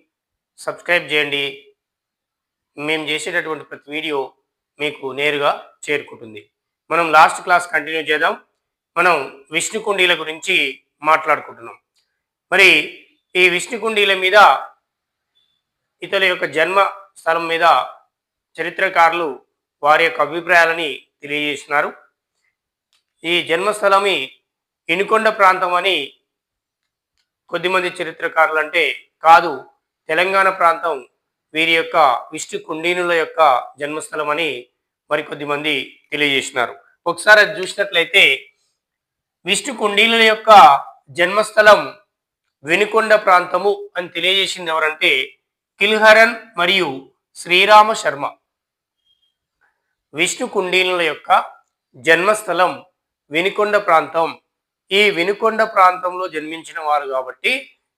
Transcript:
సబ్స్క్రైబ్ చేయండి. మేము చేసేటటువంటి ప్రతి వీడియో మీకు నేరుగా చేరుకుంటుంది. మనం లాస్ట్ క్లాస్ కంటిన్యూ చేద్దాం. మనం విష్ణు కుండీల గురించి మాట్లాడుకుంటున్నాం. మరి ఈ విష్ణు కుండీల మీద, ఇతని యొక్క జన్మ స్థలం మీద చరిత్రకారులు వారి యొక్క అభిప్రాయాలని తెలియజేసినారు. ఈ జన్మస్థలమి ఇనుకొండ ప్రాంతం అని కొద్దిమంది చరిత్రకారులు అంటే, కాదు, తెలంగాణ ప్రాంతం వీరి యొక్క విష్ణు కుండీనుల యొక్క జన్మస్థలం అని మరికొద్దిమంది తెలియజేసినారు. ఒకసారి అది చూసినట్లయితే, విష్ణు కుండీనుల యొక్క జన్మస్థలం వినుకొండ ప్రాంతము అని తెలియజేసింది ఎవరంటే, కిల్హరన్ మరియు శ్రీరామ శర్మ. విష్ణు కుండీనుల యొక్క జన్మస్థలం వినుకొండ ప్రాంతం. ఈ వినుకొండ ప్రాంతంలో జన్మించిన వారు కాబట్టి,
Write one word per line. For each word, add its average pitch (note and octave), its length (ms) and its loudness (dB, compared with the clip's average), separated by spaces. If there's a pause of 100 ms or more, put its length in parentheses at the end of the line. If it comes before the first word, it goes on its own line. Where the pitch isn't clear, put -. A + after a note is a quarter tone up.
(580)
సబ్స్క్రైబ్ D#3 540 -6
చేయండి. C#3+ 560 -4 (1080)
మేము D3+ 300 -6
చేసేటటువంటి D#3 580 -6
ప్రతి C#3+ 260 -20
వీడియో D3 420 -6 (460)
మీకు D3 320 -8
నేరుగా C#3+ 580 -2 (200)
చేరుకుంటుంది. A2 600 -10 (420)
మనం E3 200 0
లాస్ట్ E3 300 4
క్లాస్ F3 300 0
కంటిన్యూ D#3+ 300 -4
చేద్దాం. D#3 360 -2 (600)
మనం E3 540 -2
విష్ణు E3+ 300 -6
కుండీల F3+ 380 0
గురించి D#3 600 -4 (240)
మాట్లాడుకుంటున్నాం. C3 760 -2 (720)
మరి F#3 180 6 (680)
ఈ F3+ 140 4
విష్ణు F3+ 300 -6
కుండీల G#3 340 0
మీద, F#3 440 4 (1500)
ఇతని F#3+ 220 -2
యొక్క F3+ 200 -2
జన్మ E3 460 0 (260)
స్థలం E3 300 -4
మీద E3 160 -2 (1000)
చరిత్రకారులు E3+ 800 0 (440)
వారి D#3 200 4
యొక్క D#3+ 180 -2
అభిప్రాయాలని E3 800 0 (200)
తెలియజేసినారు. D3 800 -4 (1200)
ఈ E3+ 200 -2
జన్మస్థలమి G3 880 0 (580)
ఇనుకొండ G3+ 400 0
ప్రాంతం F#3 440 2
అని F3 400 -2 (1400)
కొద్దిమంది F3+ 380 -2
చరిత్రకారులు D#3+ 720 -2
అంటే, D3+ 360 -2 (280)
కాదు, D#3+ 420 4 (420)
తెలంగాణ F#3+ 420 2
ప్రాంతం E3 560 -2 (480)
వీరి E3 220 0
యొక్క E3 220 -2 (340)
విష్ణు D#3 280 -12
కుండీనుల F3 520 -4
యొక్క D#3 680 0
జన్మస్థలం D3+ 500 -8
అని D3 360 -6 (460)
మరికొద్దిమంది D3 880 -6 (120)
తెలియజేసినారు. C#3 640 -2 (320)
ఒకసారి G#3 320 4
అది E3+ 200 0
చూసినట్లయితే, F3+ 840 0 (1000)
విష్ణు G3+ 320 -4
కుండీనుల A3+ 440 0
యొక్క G#3+ 600 8 (300)
జన్మస్థలం G3 840 2 (720)
వినుకొండ G#3 500 0
ప్రాంతము G3 840 0
అని F3+ 120 -8
తెలియజేసింది F3+ 600 -4
ఎవరంటే, D#3 520 0 (560)
కిల్హరన్ A3 560 4 (220)
మరియు F3 520 -2 (260)
శ్రీరామ G3+ 580 4
శర్మ. C#3+ 380 -6 (1800)
విష్ణు F3 340 -4
కుండీనుల F#3 540 -2
యొక్క E3 440 -2 (500)
జన్మస్థలం E3+ 880 0 (460)
వినుకొండ G3+ 460 -2
ప్రాంతం. D#3+ 600 0 (540)
ఈ G3+ 200 2
వినుకొండ G#3 520 -2
ప్రాంతంలో F3+ 640 0
జన్మించిన D#3 520 -10
వారు D3 280 -2
కాబట్టి, C#3 640 -6 (260)